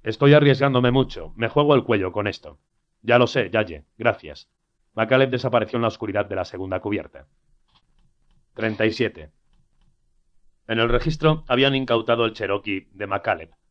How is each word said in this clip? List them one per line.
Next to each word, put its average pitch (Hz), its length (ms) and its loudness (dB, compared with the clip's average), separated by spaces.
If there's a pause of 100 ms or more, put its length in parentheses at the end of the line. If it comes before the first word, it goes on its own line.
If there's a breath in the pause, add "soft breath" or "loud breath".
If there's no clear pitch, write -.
«Estoy 139 320 4
arriesgándome 135 560 4
mucho. 123 460 -2
Me 113 120 -4
juego 147 260 2
el 127 100 4
cuello 98 280 0
con 104 140 -4
esto». 80 320 -10 (420)
«Ya 117 180 4
lo 120 80 6
sé, 110 220 -2
Yaye. 90 360 -4 (120)
Gracias». 104 540 -6 (440)
McCaleb 131 360 2
desapareció 120 480 -2
en 117 40 -2
la 113 60 0
oscuridad 104 380 -4
de 98 100 -8
la 92 80 -4
segunda 92 360 -8
cubierta. 101 460 -8 (1300)
Treinta 110 320 -2
y 110 80 0
siete. 98 380 -6 (1400)
En 113 120 -2
el 117 100 2
registro 156 580 0
habían 135 260 2
incautado 117 520 0
el 107 80 -4
Cherokee 98 580 -6
de 101 140 -10
McCaleb. 98 460 -4 (180)